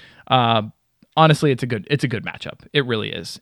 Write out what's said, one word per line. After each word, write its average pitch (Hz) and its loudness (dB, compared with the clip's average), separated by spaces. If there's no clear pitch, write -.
Uh, 117 2
honestly, 156 6
it's 123 -2
a 127 -4
good, 113 -6
it's 143 0
a 143 -2
good 104 -6
matchup. - -12
It 143 2
really 107 -2
is. - -10